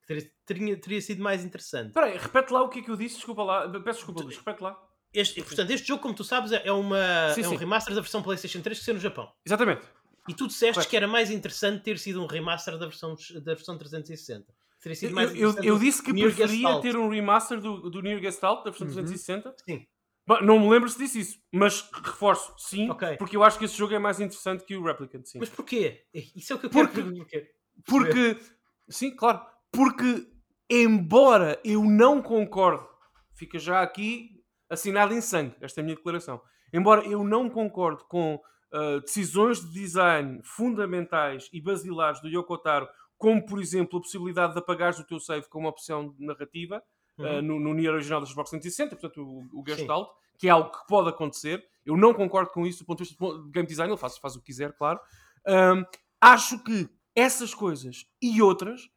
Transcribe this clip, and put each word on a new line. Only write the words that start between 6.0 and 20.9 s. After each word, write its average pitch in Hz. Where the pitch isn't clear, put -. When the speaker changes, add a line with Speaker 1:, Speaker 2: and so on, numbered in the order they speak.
Speaker 1:
como 240
tu -
sabes, 247
é, 220
é 196
uma, 190
Speaker 2:
Sim, 156
Speaker 1:
é 175
um -
Speaker 2:
sim. 156
Speaker 1:
remaster 202
da 208
versão 208
PlayStation 185
três 214
que -
saiu 226
no 175
Japão. 131
Speaker 2:
Exatamente. 135
Speaker 1:
E 165
tu 262
disseste 226
Speaker 2:
Correto. 170
Speaker 1:
que 226
era 202
mais 220
interessante 208
ter 214
sido 185
um 160
remaster 165
da 170
versão, 160
da 160
versão 165
trezentos 151
e 160
sessenta. 107
Teria 160
sido 226
Speaker 2:
Eu, 180
Speaker 1:
mais 233
Speaker 2:
eu, -
eu, 214
Speaker 1:
interessante 208
Speaker 2:
eu 214
Speaker 1:
do 208
Speaker 2:
disse 277
que 269
Speaker 1:
Nier 202
Speaker 2:
preferia 214
Speaker 1:
Gestalt. 247
Speaker 2:
ter 240
um 220
remaster 214
do, 190
do 185
Nier 202
Gestalt, 190
da 214
versão -
Speaker 1:
Uhum. 143
Speaker 2:
trezentos 156
e 185
sessenta. 214
Speaker 1:
Sim. 139
Speaker 2:
Bom, 214
não 214
me 208
lembro 240
se 233